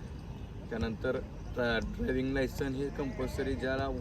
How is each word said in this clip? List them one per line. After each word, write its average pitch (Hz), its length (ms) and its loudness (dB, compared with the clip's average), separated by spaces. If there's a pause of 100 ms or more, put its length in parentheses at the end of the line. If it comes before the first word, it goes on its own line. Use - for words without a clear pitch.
(720)
त्यानंतर, 117 460 0
अ, 117 640 0
ड्रायव्हिंग 131 560 2
लायसन 135 400 2
हे 139 140 0
कंपल्सरी 131 680 0
ज्याला 135 340 2 (120)